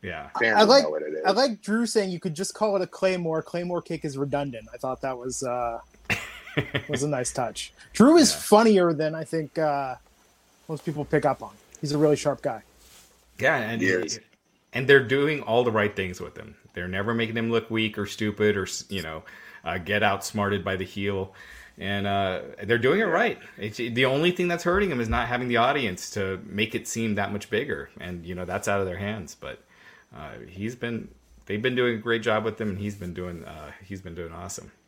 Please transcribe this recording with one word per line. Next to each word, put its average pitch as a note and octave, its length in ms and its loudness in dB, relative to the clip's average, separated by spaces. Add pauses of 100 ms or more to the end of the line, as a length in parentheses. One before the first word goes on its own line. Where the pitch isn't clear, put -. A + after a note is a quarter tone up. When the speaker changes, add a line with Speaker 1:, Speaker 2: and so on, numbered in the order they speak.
Speaker 1:
Yeah. E2+ 280 -10 (100)
Speaker 2:
Fans A2+ 180 2
Speaker 3:
I G#3+ 60 10
Speaker 2:
will G#3 60 6
Speaker 3:
like, C4+ 140 8
Speaker 2:
know D#2 60 -2
what D2+ 120 -4
it D2+ 120 -6
is. - 120 -6
Speaker 3:
I F#3+ 60 4
like A3+ 300 0
Drew A3+ 240 0
saying G#3 260 0
you F3 80 -6
could E3 160 -6
just F#3 180 -6
call G#3+ 220 0
it F#3+ 60 2
a F3 60 -2
Claymore. F3 540 -2
Claymore F3 400 -6
kick D#3+ 220 -8
is C#3 140 -4
redundant. C3+ 560 -4
I B2 40 -16
thought C3 240 -6
that C3 160 -4
was, B2 260 -8
uh, A#2+ 360 -4 (300)
Speaker 1:
<laughs> - 800 -6
Speaker 3:
was C#3 140 -2
a D3 40 -2
nice C3 240 -2
touch. - 420 -6 (200)
Drew C#4+ 240 10
is D4 140 8
Speaker 1:
Yeah. - 80 -4
Speaker 3:
funnier G#3 540 6
than D#3 220 -2
I D#3+ 80 -6
think, D#3 340 -4
uh, C#3+ 380 0 (720)
most D#3 180 -6
people D3 200 -4
pick D3 200 2
up C#3 160 0
on. A2 100 -14 (280)
He's C#3+ 140 -4
a D3+ 40 0
really D3+ 200 6
sharp C#3 240 -2
guy. A2+ 220 -4 (760)
Speaker 1:
Yeah, C#3+ 180 4
and A2 240 -2
Speaker 2:
He F2+ 80 2
is. F2+ 300 0 (540)
Speaker 1:
and B2+ 140 -2
they're C#3 200 10
doing C#3+ 340 2
all A#2 220 2
the A#2+ 80 2
right G#2 240 2
things F#2 240 -4
with - 180 -14
him. - 180 -16 (180)
They're F2+ 140 -6
never G2 260 -2
making A2+ 240 -2
him A2+ 140 -2
look A2+ 200 0
weak A2 260 0
or G2+ 80 -2
stupid G#2 520 2
or F#2+ 60 -2
s-, - 260 -8
you G2 120 -4
know, D#2+ 220 -8 (400)
uh, E2+ 140 -4
get G2 260 0
outsmarted G2+ 640 0
by F#2+ 100 -2
the F#2 100 -4
heel. G2 480 -4 (440)
And, G2+ 280 -4
uh, G2 360 0 (220)
they're A2 140 2
doing C3 220 4
it A3 80 0
Speaker 2:
Yeah. E3+ 40 0
Speaker 1:
right. G#3 280 0 (180)
It's, G#2+ 200 -8
the A#2+ 280 2
only C#3+ 260 2
thing F3+ 160 0
that's E3+ 160 -2
hurting F#3 280 2
him B2 100 -2
is A2 80 -2
not A#2 180 0
having B2 200 -2
the A#2+ 100 2
audience A#2+ 540 2
to F#2+ 340 -2
make A2 300 -2
it - 120 -4
seem A2+ 280 -2
that G2 160 -2
much G#2 180 -8
bigger. G#2 400 -4 (100)
And, E2+ 260 -10
you F2+ 100 -8
know, F2+ 100 -6
that's F#2+ 220 -4
out G2+ 120 2
of G2 60 0
their F2+ 120 -6
hands. G2+ 380 -8
But, C#2 240 -14 (560)
uh, C#2+ 180 -14 (140)
he's G2+ 280 -8
been, A#2 320 -6 (400)
they've G#2 140 -4
been B2 140 0
doing B2 200 2
a - 20 -4
great A#2 240 0
job A2 240 2
with A2 160 -4
him, G#2+ 80 -2
and F#2 80 -4
he's G#2 180 -4
been F2+ 180 -10
doing, F2 320 -8
uh, D2+ 260 -14 (120)
he's F#2+ 180 -12
been F2 140 -14
doing E2+ 160 -10
awesome. F2 400 -12 (160)